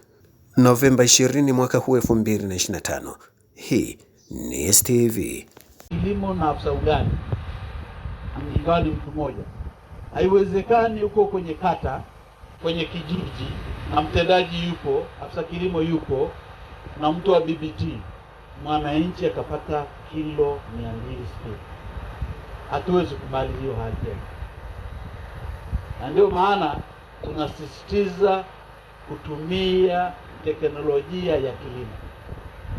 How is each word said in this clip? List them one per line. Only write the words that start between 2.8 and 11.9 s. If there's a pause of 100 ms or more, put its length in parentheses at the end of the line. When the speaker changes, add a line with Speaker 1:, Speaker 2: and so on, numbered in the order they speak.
Speaker 1:
tano. (380)
Hii (320)
ni
S
T
V. (420)
Speaker 2:
Kilimo
na
afisa
ugani, (1500)
ingawa
ni
mtu
mmoja. (680)
Haiwezekani
uko
kwenye
kata, (600)